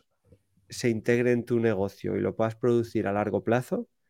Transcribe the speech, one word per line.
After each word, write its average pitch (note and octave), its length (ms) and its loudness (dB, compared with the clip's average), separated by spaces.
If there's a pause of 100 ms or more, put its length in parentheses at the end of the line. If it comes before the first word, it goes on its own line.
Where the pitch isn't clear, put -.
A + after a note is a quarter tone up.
(680)
se - 200 -2
integre A#2+ 440 2
en A#2 120 -2
tu A#2 140 0
negocio G2 580 -2
y G2 40 -2
lo G2+ 140 -2
puedas A2+ 200 -2
producir A#2 520 0
a G2 60 -2
largo G2+ 300 0
plazo C3+ 460 -2 (200)